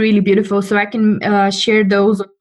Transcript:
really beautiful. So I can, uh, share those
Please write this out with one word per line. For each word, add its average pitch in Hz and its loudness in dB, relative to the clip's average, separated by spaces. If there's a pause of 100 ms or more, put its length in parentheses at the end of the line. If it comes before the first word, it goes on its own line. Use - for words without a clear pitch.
really 208 2
beautiful. 196 0
So 208 -2
I 208 0
can, 214 0 (100)
uh, 196 2
share 214 0
those 202 2 (200)